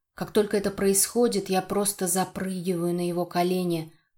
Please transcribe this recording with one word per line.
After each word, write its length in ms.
Как 180
только 260
это 120
происходит, 800
я 140
просто 440
запрыгиваю 840
на 140
его 180
колени, 680